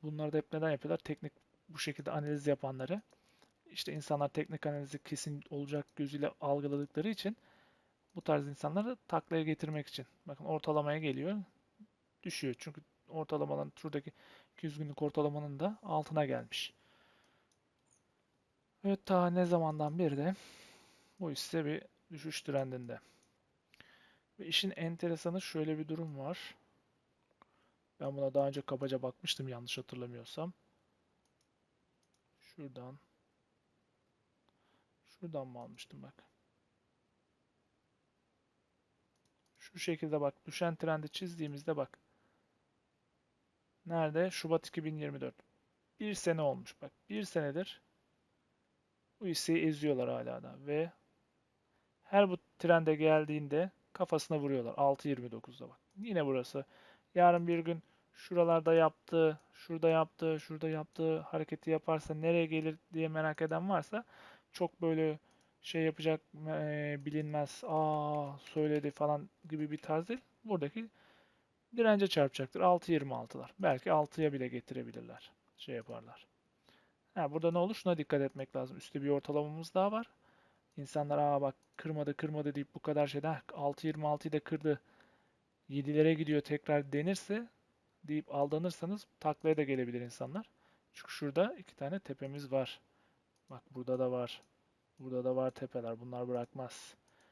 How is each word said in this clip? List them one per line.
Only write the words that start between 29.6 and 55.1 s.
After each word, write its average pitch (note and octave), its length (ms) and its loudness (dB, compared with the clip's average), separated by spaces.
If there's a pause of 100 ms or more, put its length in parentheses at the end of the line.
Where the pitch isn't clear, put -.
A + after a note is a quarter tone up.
hatırlamıyorsam. B2 760 -8 (1900)
Şuradan. C3 600 -16 (2000)
Şuradan D#3 400 -8
mı B2 140 -14
almıştım - 420 -18
bak. C3+ 220 -20 (3250)
Şu - 200 -18
şekilde D#3 420 -2
bak. C#3+ 260 -2
Düşen E3 300 -2
trendi D#3 320 -2
çizdiğimizde D#3 680 -6
bak. C#3 220 -4 (1900)
Nerede? E3 440 2
Şubat E3 380 0
iki D#3+ 160 -6
bin D#3 120 -4
yirmi D3 240 -6
dört. C3 140 -6 (680)
Bir G#3+ 140 -4
sene E3 280 2
olmuş B2+ 400 -2
bak. C#3 100 -14 (160)
Bir G#3 160 -4
senedir D#3+ 580 -4 (1400)
bu A3 60 -6
hisseyi E3 400 2
eziyorlar D3 440 2
hala B2 320 -4
da. B2+ 120 -14 (120)
Ve D3+ 240 0 (1120)
her G3 280 6
bu F3+ 60 0 (220)
trende E3 360 6
geldiğinde D3+ 760 4 (220)
kafasına D#3+ 460 0
vuruyorlar. C3 380 -2
Altı C#3 320 4
yirmi B2 240 -2